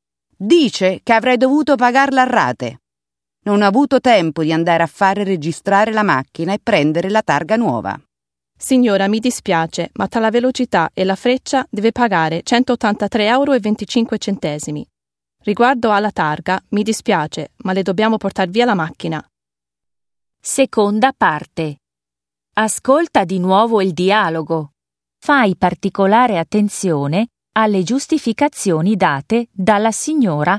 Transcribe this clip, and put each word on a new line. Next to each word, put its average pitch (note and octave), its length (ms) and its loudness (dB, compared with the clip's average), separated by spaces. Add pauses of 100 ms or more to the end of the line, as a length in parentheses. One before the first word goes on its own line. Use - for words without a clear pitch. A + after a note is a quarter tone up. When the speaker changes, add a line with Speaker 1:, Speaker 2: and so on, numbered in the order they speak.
(360)
Speaker 1:
Dice G3+ 680 2
che - 120 2
avrei A#3+ 240 2
dovuto C#4 380 2
pagarla C4 480 2
a - 20 2
rate. B2+ 560 -2 (640)
Non G#3 180 0
ho G#3 40 4
avuto B3 360 2
tempo E3+ 420 2
di D#3 80 -2
andare E3 320 0
a D#3+ 40 0
fare G3 360 -2
registrare G3 720 -2
la G#3+ 100 0
macchina E3 480 -2
e G3+ 100 -4
prendere E3 480 0
la G#3+ 120 0
targa D#3 340 -2
nuova. A#2+ 420 -2 (580)
Speaker 2:
Signora, G#3 540 2
mi A3 100 0
dispiace, F3 760 -2
ma G3 120 -4
tra A3+ 140 -4
la A3 80 2
velocità A#3+ 640 0
e F#3+ 100 -2
la F#3+ 120 0
freccia B3+ 540 -2
deve G#3 220 -2
pagare F3 520 0
centottantatré G#3+ 840 0
euro C#4 240 2
e C4 80 2
venticinque G#3+ 580 -2
centesimi. D3+ 720 -6 (520)
Riguardo A#3 520 0
alla G3+ 200 0
targa, E3+ 580 -4
mi G#3 140 -2
dispiace, F3 680 -4 (120)
ma F#3+ 100 -2
le F#3+ 80 0
dobbiamo G3+ 340 0
portar G3 320 -4
via G3+ 160 0
la A#3+ 100 2
macchina. E3 480 -6 (1160)
Speaker 3:
Seconda A3 720 -2
parte. D#3 680 -4 (760)
Ascolta B3 720 2
di F#3 120 -4
nuovo G3 440 2
il F#3+ 100 0
dialogo. E3 840 -2 (420)
Fai B3 400 2
particolare G3 800 0
attenzione F3 920 -2 (220)
alle G#3+ 300 2
giustificazioni A3 1120 -2
date F3+ 560 -2
dalla G#3 400 0
signora G3 680 0